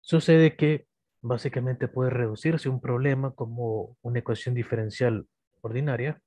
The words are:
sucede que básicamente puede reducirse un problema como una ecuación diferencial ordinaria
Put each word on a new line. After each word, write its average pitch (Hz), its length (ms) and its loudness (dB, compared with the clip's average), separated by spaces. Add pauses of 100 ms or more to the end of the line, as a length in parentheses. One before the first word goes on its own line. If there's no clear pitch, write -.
sucede 160 560 6
que 151 300 0 (340)
básicamente 123 680 -2
puede 127 220 0
reducirse 123 580 -2
un 127 120 -2
problema 135 540 -2
como 117 680 -6
una 120 180 -2
ecuación 123 340 -4
diferencial 113 720 -2 (340)
ordinaria 131 680 -4